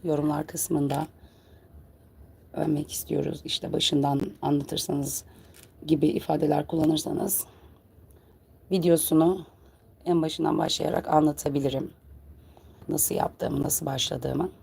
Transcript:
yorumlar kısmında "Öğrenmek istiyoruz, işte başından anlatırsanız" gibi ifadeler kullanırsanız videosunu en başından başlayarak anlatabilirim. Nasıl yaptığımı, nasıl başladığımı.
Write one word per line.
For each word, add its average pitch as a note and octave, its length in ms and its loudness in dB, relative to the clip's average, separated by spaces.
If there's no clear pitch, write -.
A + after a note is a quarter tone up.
yorumlar D3+ 420 0
kısmında D3 600 -2
"Öğrenmek D3+ 400 -2
istiyoruz, - 520 -4
işte - 280 -6
başından C#3+ 480 0
anlatırsanız" C#3+ 840 -2
gibi D3+ 200 4
ifadeler D3+ 600 0
kullanırsanız D#3+ 800 0
videosunu E3 760 4
en E3+ 180 2
başından D#3+ 360 0
başlayarak - 500 -2
anlatabilirim. C#3+ 800 2
Nasıl - 260 0
yaptığımı, - 480 -2
nasıl - 240 -2
başladığımı. C3+ 640 -4